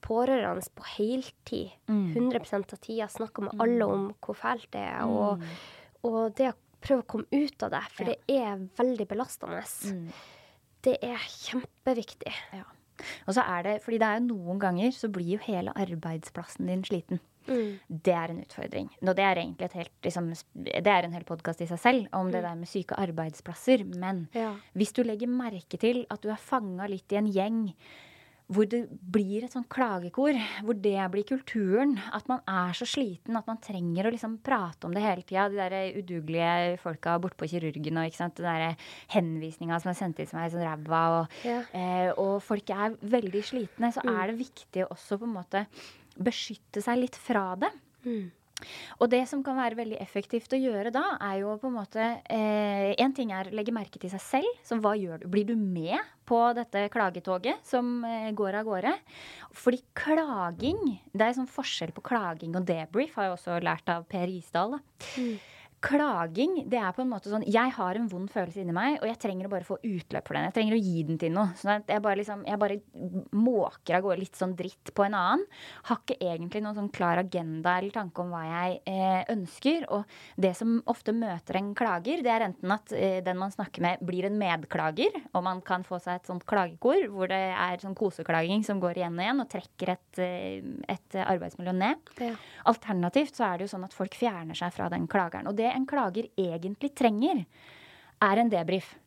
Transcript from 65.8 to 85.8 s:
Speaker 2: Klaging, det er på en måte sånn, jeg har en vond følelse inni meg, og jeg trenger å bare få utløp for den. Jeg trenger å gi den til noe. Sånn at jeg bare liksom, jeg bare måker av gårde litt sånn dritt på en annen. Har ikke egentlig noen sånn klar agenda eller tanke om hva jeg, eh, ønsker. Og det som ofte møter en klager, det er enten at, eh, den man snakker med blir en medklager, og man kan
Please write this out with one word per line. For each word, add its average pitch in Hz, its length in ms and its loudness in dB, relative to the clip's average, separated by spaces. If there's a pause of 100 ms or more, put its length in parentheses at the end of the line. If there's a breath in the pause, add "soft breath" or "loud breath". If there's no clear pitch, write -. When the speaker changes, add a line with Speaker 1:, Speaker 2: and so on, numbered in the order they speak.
Speaker 2:
Klaging, 254 880 2
det 240 80 2
er 196 160 0
på - 80 -4
en 254 80 0
måte 214 220 -6
sånn, 214 100 0 (100)
jeg 233 220 6
har 185 240 0
en 233 100 0
vond 190 220 -4
følelse 180 320 -4
inni 175 100 -2
meg, 214 300 2
og - 80 -2
jeg 226 80 -4
trenger 190 300 -4
å - 20 -6
bare 185 160 -2
få 196 160 -4
utløp 175 460 -4
for 147 100 -2
den. 147 80 0
Jeg 170 80 -2
trenger 220 220 4
å 220 80 4
gi 170 240 2
den 160 100 0
til 165 160 0
noe. 185 240 2
Sånn 196 220 0
at 208 100 -14
jeg 208 140 2
bare 202 140 2
liksom, 208 280 -6
jeg 208 140 -2
bare 202 180 2 (560)
måker 208 640 2
av 185 80 2
gårde 180 160 0
litt - 160 -10
sånn 185 180 0
dritt 180 380 -8
på 202 140 4
en 208 100 0
annen. 202 240 4 (480 loud breath)
Har 233 160 2
ikke - 160 -2
egentlig 175 400 -2
noen 214 160 -4
sånn 202 160 -4
klar 170 240 4
agenda 175 640 0
eller 196 160 -2
tanke 190 260 -4
om 175 80 -2
hva 170 160 -4
jeg, 175 300 0 (100)
eh, 190 380 4 (100)
ønsker. 262 560 0
Og 208 160 0 (340 loud breath)
det 185 160 6
som 233 300 2
ofte 226 320 0
møter 185 400 -2
en 202 160 -2
klager, 226 480 0
det 247 80 2
er 226 160 4
enten 185 320 -2
at, - 160 -8
eh, 190 280 2
den 180 200 0
man 196 80 -2
snakker - 320 -6
med 175 240 2
blir 180 200 0
en 202 120 0
medklager, 170 720 2 (240)
og 180 100 2
man 185 200 -2
kan 185 200 0